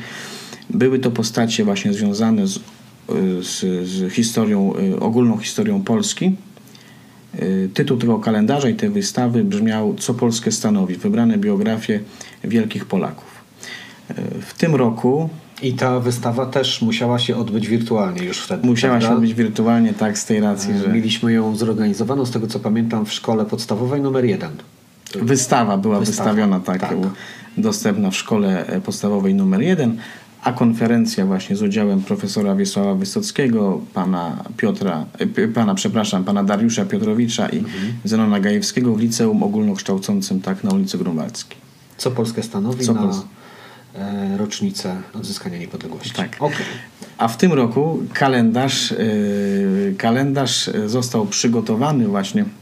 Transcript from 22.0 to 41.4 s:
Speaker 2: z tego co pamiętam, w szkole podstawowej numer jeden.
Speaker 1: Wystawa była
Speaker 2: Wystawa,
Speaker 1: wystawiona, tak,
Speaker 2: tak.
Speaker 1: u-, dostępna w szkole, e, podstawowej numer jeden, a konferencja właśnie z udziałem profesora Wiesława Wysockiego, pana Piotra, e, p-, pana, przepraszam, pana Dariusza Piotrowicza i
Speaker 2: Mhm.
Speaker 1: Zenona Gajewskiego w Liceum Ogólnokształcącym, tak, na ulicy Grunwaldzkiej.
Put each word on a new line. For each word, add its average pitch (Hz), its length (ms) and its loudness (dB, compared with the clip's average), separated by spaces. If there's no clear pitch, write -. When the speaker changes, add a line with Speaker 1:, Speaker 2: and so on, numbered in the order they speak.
Speaker 2:
z 120 60 -4
tego 110 160 -2
co 104 120 -4
pamiętam, 113 460 0
w - 80 -8
szkole 110 320 0
podstawowej 123 560 -2
numer 131 240 2
jeden. 82 260 0
Speaker 1:
Wystawa 117 560 2
była 104 220 2
Speaker 2:
Wystawa, 104 300 0
Speaker 1:
wystawiona, 107 300 2
tak, 185 220 -2
Speaker 2:
tak. - 160 -2
Speaker 1:
u-, - 640 -6
dostępna 104 500 0
w 95 40 -2
szkole, 95 520 0
e, 95 140 -2
podstawowej 101 540 0
numer 95 260 4
jeden, 143 360 2
a 123 100 0
konferencja 113 720 2
właśnie 95 300 0
z 104 60 0
udziałem 101 400 2
profesora 101 540 0
Wiesława 98 400 0
Wysockiego, 101 840 0
pana 87 500 -2
Piotra, 92 480 0
e, - 80 0
p-, 113 200 0
pana, 110 280 2
przepraszam, 107 480 0
pana 101 200 0
Dariusza 110 420 2
Piotrowicza 196 640 0
i - 80 -2
Speaker 2:
Mhm. - 160 -4
Speaker 1:
Zenona 107 340 2
Gajewskiego 104 560 2
w 104 40 0
Liceum 113 440 2
Ogólnokształcącym, 104 1000 0
tak, 95 220 -4
na 101 80 2
ulicy 95 260 0
Grunwaldzkiej. - 600 -4